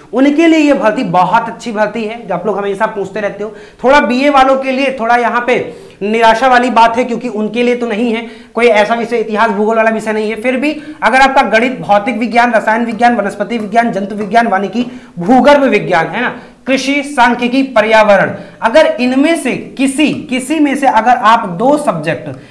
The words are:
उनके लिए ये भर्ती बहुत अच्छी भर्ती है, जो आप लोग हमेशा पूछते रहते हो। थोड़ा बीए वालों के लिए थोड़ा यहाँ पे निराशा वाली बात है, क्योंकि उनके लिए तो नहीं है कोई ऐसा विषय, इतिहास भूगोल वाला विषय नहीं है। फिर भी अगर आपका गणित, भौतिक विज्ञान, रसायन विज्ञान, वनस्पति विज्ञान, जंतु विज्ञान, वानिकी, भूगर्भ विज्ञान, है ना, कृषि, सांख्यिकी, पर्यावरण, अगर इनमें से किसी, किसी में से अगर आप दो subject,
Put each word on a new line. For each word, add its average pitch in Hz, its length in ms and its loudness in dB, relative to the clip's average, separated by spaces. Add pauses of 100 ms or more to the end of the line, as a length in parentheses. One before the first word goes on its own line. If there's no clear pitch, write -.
(120)
उनके 285 340 2
लिए 320 120 4
ये 294 160 4
भर्ती 220 320 0
बहुत 185 420 0
अच्छी 233 240 -10
भर्ती 214 320 -4
है, 226 220 -10
जो 180 80 -4
आप 175 120 -6
लोग 196 120 -2
हमेशा 202 300 -2
पूछते 202 320 -8
रहते 202 240 -6
हो। 214 80 -10 (320)
थोड़ा 277 180 4
बीए 247 280 0
वालों 269 280 4
के 269 140 -4
लिए 262 280 -2
थोड़ा 226 160 0
यहाँ 233 300 -2
पे 240 120 0 (440)
निराशा 226 460 2
वाली 254 220 2
बात 226 260 4
है, 247 80 0
क्योंकि 233 240 -6
उनके 214 340 -4
लिए 240 140 2
तो 240 100 -4
नहीं 226 260 -2
है 226 140 -4 (280)
कोई 233 120 2
ऐसा 208 280 2
विषय, 233 220 -4
इतिहास 220 340 0
भूगोल 214 260 0
वाला 226 140 2
विषय 220 220 -4
नहीं 214 180 -4
है। 226 60 -6
फिर 254 200 -2
भी 294 260 -4 (200)
अगर 240 180 2
आपका 269 220 4
गणित, 226 380 0
भौतिक 208 380 0
विज्ञान, 233 340 0
रसायन 220 320 0
विज्ञान, 233 320 0
वनस्पति 202 420 -4
विज्ञान, 214 340 0
जंतु 202 220 -6
विज्ञान, 214 320 0
वानिकी, 202 540 -4 (180)
भूगर्भ 254 440 4
विज्ञान, 175 440 0
है 175 140 -6
ना, 247 160 -4 (300)
कृषि, 269 360 -2
सांख्यिकी, 247 600 0
पर्यावरण, 208 680 2 (320)
अगर 277 240 4
इनमें 262 500 0
से 262 160 -4
किसी, 269 600 -2
किसी 262 480 -4
में 277 160 2
से 277 100 -2
अगर 226 300 2
आप 214 320 2
दो 240 300 0
subject, 160 580 -6 (140)